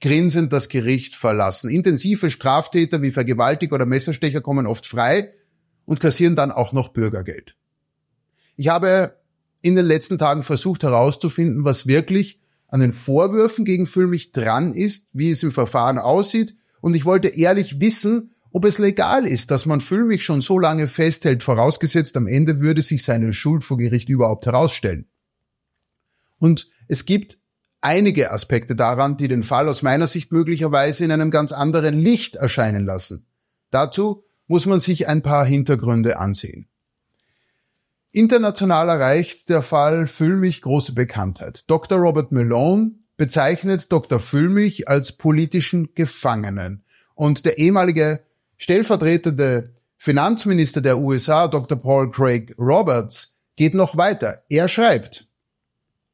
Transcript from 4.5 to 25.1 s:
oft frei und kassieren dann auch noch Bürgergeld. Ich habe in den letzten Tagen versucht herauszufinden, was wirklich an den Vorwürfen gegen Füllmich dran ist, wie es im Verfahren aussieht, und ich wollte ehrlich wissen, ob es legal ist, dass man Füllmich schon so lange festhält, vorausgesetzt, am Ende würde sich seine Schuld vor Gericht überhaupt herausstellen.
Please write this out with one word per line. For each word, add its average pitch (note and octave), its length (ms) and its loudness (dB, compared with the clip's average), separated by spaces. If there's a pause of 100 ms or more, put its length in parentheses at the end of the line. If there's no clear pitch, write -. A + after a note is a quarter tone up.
oft A2 200 -6
frei D3 480 -2 (500)
und D3+ 160 -4
kassieren E3+ 340 2
dann C#3+ 160 0
auch A#2+ 220 -4
noch C3 160 -2
Bürgergeld. G#2+ 680 -6 (1000)
Ich C#3+ 120 -2
habe F#3 480 2 (440)
in F3+ 160 2
den F3+ 100 4
letzten D#3+ 320 0
Tagen D3 240 0
versucht D#3 400 -4
herauszufinden, C#3+ 840 0
was C#3 220 0
wirklich F3 540 0 (280)
an C3 120 0
den B2 120 4
Vorwürfen G3 720 0
gegen F#3 220 0
Füllmich F3 460 -2
dran B2 400 -2
ist, G3+ 420 -4
wie D3+ 160 0
es D#3 120 -2
im D3+ 100 -2
Verfahren B2+ 460 0
aussieht, G3 560 2 (280)
und E3+ 120 2
ich D3 120 -2
wollte F#3 220 4
ehrlich E3+ 520 0
wissen, A3 540 0 (180)
ob F#3 140 0
es G3+ 120 2
legal G3+ 480 2
ist, C3 240 -2
dass C3+ 140 0
man D3+ 160 0
Füllmich G#3+ 440 -2
schon C#3+ 180 0
so F#3 160 0
lange D#3+ 280 0
festhält, D3+ 560 0
vorausgesetzt, C#3+ 720 0
am A#2+ 100 0
Ende C#3+ 340 2
würde D#3 220 2
sich D3 220 -4
seine A2+ 280 0
Schuld D3 320 -2
vor C3 140 -2
Gericht A#2+ 320 0
überhaupt A#2 360 0
herausstellen. B2 640 -2 (1300)